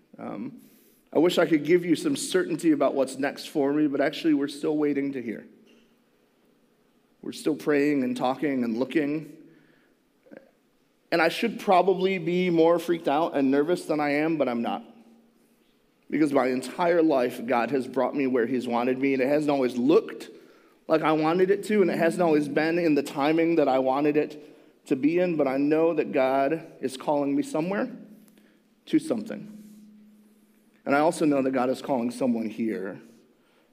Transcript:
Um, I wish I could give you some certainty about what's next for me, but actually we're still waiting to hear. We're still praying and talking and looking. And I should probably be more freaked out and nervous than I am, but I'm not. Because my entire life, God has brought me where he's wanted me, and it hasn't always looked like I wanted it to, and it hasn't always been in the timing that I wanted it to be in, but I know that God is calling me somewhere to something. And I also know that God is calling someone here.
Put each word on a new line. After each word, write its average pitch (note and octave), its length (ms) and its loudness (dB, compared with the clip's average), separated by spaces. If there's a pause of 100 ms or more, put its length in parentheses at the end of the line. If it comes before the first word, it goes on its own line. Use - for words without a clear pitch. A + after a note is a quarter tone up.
(200)
Um, A2+ 420 -12 (500)
I C3+ 80 0
wish F3 180 4
I F3 80 4
could D3+ 180 2
give E3+ 220 4
you D#3+ 100 2
some C#3 200 -2
certainty F3 560 0
about C3+ 240 2
what's C3+ 220 -2
next C3+ 300 -6
for C#3+ 260 0
me, D3+ 140 2
but C#3 140 -2
actually D#3 320 0
we're C#3+ 140 0
still D3+ 300 -4
waiting C#3 360 -2
to C3 80 -8
hear. A#2 240 -8 (1800)
We're - 100 -12
still - 240 -2
praying C#3+ 480 2
and B2 120 -2
talking C3 480 -2
and A2+ 140 -2
looking. D3 580 -2 (1800)
And E3+ 100 2
I E3 80 4
should G#3 300 -4
probably F#3 580 2
be F3+ 320 0
more E3 300 4
freaked E3+ 280 -4
out D3+ 280 0
and C#3 160 2
nervous D#3 340 0
than D3+ 140 -2
I D3 120 0
am, D3+ 260 0
but C3+ 100 0
I'm A#2+ 140 -2
not. G2+ 220 -6 (1300)
Because D3 240 0
my B2+ 140 2
entire E3+ 540 0
life, B2 440 0
God A#2 260 0
has C3 160 -2
brought B2 280 -2
me C#3 120 0
where B2 180 0
he's B2+ 220 -4
wanted B2 320 -2
me, C#3 140 0
and C3 80 0
it B2+ 60 0
hasn't D3 220 0
always B2+ 280 0
looked D3 520 0 (580)
like D#3+ 140 2
I D#3 100 2
wanted E3 380 2
it G3+ 160 0
to, G#3 160 2
and E3+ 80 2
it - 80 -2
hasn't E3 240 2
always D3+ 260 2
been D#3 300 0
in E3+ 180 2
the C#3 80 2
timing D#3+ 520 0
that D3 120 4
I C3 120 4
wanted C#3+ 380 2
it - 720 -6
to D3 80 0
be D3+ 240 2
in, F3+ 180 0
but C#3+ 100 2
I C3 100 -2
know D#3 360 2
that C3+ 180 -2
God C#3 540 0 (160)
is B2+ 160 -6
calling C#3+ 380 -2
me C#3+ 80 0
somewhere F#3 460 -4 (1000)
to D#4 120 2
something. - 500 -6 (1400)
And C3+ 80 0
I C#3+ 60 4
also E3+ 260 2
know C#3+ 160 2
that C3 100 0
God B2+ 180 0
is B2+ 120 -4
calling A#2+ 300 -2
someone A2+ 380 -2
here. G2+ 500 -6 (720)